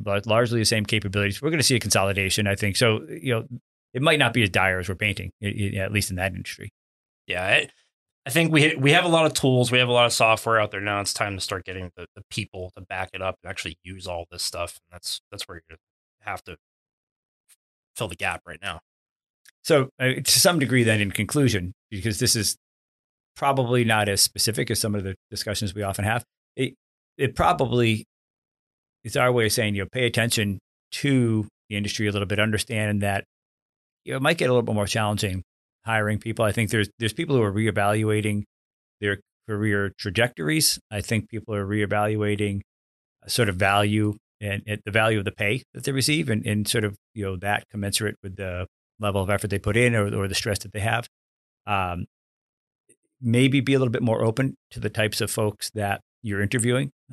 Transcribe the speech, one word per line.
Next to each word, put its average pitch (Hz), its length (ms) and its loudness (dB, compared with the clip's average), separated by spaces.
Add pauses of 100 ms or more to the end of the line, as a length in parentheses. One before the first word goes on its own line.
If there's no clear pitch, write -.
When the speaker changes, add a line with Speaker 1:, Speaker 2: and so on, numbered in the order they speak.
Speaker 1:
lar-, 101 200 -2
largely 113 340 2
the 107 60 2
same 107 220 2
capabilities. 101 560 -2
We're 147 80 0
gonna 156 120 0
see 127 140 2
a 107 40 2
consolidation, 98 680 2
I 98 100 0
think. 98 200 -2
So, 113 320 2
you 87 260 -4
know, 113 120 -4 (460)
it 127 100 -4
might 156 160 4
not 120 140 4
be 123 100 4
as 98 80 4
dire 92 280 2
as 90 100 -6
we're 98 60 -4
painting, 95 380 -4 (100)
i-, 107 40 -4 (280)
i-, - 20 -4
at 98 160 -4
least 101 180 0
in 95 60 -6
that 92 160 -2
industry. 95 380 -12 (560)
Speaker 2:
Yeah, 92 180 -4
I, 120 240 2 (580)
I 135 40 -8
think 165 220 2
we, 156 240 4
we 139 160 4
have 180 120 6
a 180 40 2
lot 165 160 4
of 151 80 2
tools. 123 400 2
We 123 60 4
have 123 100 4
a 123 40 0
lot 120 120 6
of 117 80 2
software 113 480 2
out 104 120 -2
there 98 80 -6
now. 101 200 -2
It's 98 140 -4
time 101 220 -4
to 92 40 -8
start 95 240 -6
getting 92 320 -10
the, 87 180 -14
the 101 160 -20
people 92 460 -10
to 95 60 -18
back 92 320 -8
it 95 80 -8
up 95 200 -4
and 87 80 -12
actually 85 320 -10
use 92 240 -16
all 85 240 -8
this 82 120 -10
stuff. - 360 -8 (120)
And 92 40 -20
that's, - 260 -10 (100)
that's - 180 -12
where 90 80 -16
you're 82 140 -18
gonna - 600 -18
have 90 140 -8
to 85 120 -16 (1400)
fill 110 120 -6
the 87 80 -10
gap 90 300 -4
right 80 140 -16
now. 90 200 -10 (840)
Speaker 1:
So, 135 360 2
uh, 131 160 0 (100)
to - 160 4
some 175 180 4
degree 123 260 4
then, 110 160 4
in 98 100 0
conclusion, 98 600 0 (180)
because 107 280 -4
this 120 180 2
is 104 200 -2 (800)
probably 127 480 2
not 107 240 4
as 98 120 0
specific - 500 0
as 104 100 0
some 104 140 -2
of 101 80 -4
the 95 120 -6 (160)
discussions 101 440 -6
we 104 80 -6
often 98 220 -4
have, 113 200 0 (320)
it, 131 180 -4 (420)
it 139 180 -2
probably, 123 680 2 (1000)
it's 110 140 -6
our 127 160 4
way 117 140 4
of 107 60 0
saying, 104 220 0
you 98 80 -2
know, 90 80 -6
pay 127 160 0
attention 110 520 0 (340)
to 117 540 2 (220)
the 104 80 -6
industry 104 300 -2
a 101 60 0
little 101 140 -2
bit, 101 120 0
understand 107 640 0
that, 98 220 -2 (800)
you 127 80 -8
know, 131 60 -4
it 131 40 -2
might 165 160 2
get 151 80 2
a 127 60 4
little 123 100 4
bit 113 120 -2
more 104 120 0
challenging 104 560 0 (420)
hiring 107 340 0
people. 113 260 -2
I 104 80 2
think 110 180 0
there's, 107 180 2 (100)
there's 113 140 -2
people 156 240 -2
who 117 60 4
are 101 100 0
reevaluating 107 920 0 (560)
their 101 200 -2 (260)
career 104 520 0
trajectories. 151 800 0 (120)
I 104 120 -6
think 110 260 -2
people 110 260 -8
are 101 120 -2
reevaluating 104 960 0 (640)
sort 110 240 2
of 90 60 -4
value 104 580 2 (260)
and, 104 260 -6
and 107 200 -6
the 104 40 -8
value 110 280 4
of 98 80 -2
the 95 60 -4
pay 107 300 -2 (120)
that 127 100 -14
they 143 80 -2
receive 143 380 0
and, 107 160 -2
and 104 200 0
sort 113 180 0
of, 101 120 -4 (180)
you 104 100 -6
know, 95 120 -4
that 101 340 -2
commensurate 104 520 -4
with 95 140 -14
the 90 300 -6 (320)
level 101 240 0
of 95 80 -2
effort 101 180 0
they 98 100 -2
put 107 200 0
in 120 160 4
or, 101 200 0
or 98 140 -2
the 95 60 -6
stress 101 240 -2
that 101 160 -12
they 104 60 -6
have. 113 280 -2 (580)
Um, 92 380 -2 (1120)
maybe 127 420 4
be 135 120 0
a 131 60 4
little 127 140 2
bit - 100 -2
more 110 200 0
open 113 340 0 (160)
to 120 80 -12
the 110 100 -4
types 107 320 0
of 104 80 -2
folks 107 400 -2
that 104 320 -4 (200)
you're 101 200 -2
interviewing, 120 480 0 (220)